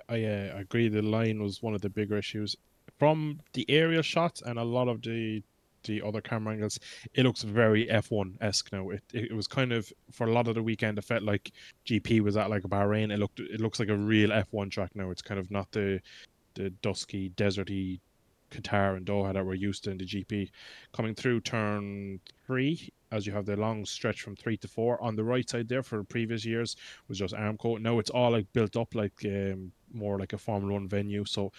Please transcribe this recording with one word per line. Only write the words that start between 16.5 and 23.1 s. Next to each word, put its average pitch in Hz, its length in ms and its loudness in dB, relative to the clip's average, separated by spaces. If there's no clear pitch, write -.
the 95 160 -4
dusky, 95 540 -4
deserty 95 640 0
Qatar 98 460 0
and 92 100 -8
Doha 98 280 0
that 95 100 0
we're 95 100 -2
used 95 300 -2
to 104 60 -4
in 95 80 -6
the 92 60 -6
G 95 200 -4
P. 101 260 -4
Coming 110 220 -4
through 120 280 0
turn 101 760 -4
three, 135 440 -2